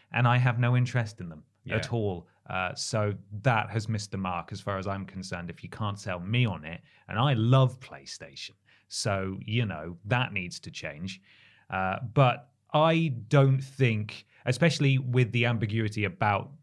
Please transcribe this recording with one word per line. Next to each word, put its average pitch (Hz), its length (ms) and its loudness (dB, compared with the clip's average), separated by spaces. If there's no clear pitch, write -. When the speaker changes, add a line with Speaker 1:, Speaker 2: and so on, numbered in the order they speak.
Speaker 1:
and 120 160 2
I 123 100 6
have 123 220 2
no 123 160 4
interest 123 460 0
in 87 80 -8
them 80 140 -16
Speaker 2:
Yeah. - 140 -4
Speaker 1:
at - 160 -2
all. 101 340 -2
Uh, 92 260 -4
so 104 380 0
that 110 260 2
has 107 180 -2
missed 107 240 -4
the 95 60 -6
mark 92 340 -4
as 98 100 -10
far 98 160 -4
as 95 100 -6
I'm 98 180 -4
concerned 87 440 -8
if - 140 -14
you - 60 -14
can't 104 300 -4
sell 90 200 -6
me 113 260 2
on 80 200 -6
it. 82 160 -12
And 95 120 -4
I 139 140 4
love 123 460 4
PlayStation. - 720 -16
So, 95 560 -2
you 113 200 0
know, 85 400 -8
that 120 280 -2
needs 90 280 -8
to 82 100 -14
change. 82 500 -10
Uh, 95 300 -2
but 127 360 4
I 160 400 2
don't 135 340 6
think, 110 640 -2
especially 135 520 2
with 123 360 2
the 120 120 4
ambiguity 110 600 0
about 101 460 0